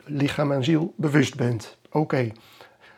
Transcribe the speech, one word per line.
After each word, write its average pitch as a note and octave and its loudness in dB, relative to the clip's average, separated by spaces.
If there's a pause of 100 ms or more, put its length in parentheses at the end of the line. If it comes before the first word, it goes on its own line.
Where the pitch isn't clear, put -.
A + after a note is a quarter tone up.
lichaam C#3+ -2
en C3+ 0
ziel D#3+ 0
bewust D3 2
bent. A#2+ -4 (140)
Oké. D3 0 (680)